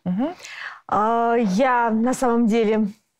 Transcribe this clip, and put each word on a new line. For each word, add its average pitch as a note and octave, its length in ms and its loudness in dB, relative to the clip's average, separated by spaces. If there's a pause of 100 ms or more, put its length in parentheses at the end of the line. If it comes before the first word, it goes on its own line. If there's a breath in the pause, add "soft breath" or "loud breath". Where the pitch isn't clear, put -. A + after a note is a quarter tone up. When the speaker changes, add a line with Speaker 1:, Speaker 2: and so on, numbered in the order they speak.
Speaker 1:
Мгм. A#3+ 300 -4 (520 loud breath)
Speaker 2:
А, A#3 500 0
я A#3 520 2
на A3+ 240 0
самом A#3 340 0
деле A3 400 2 (320)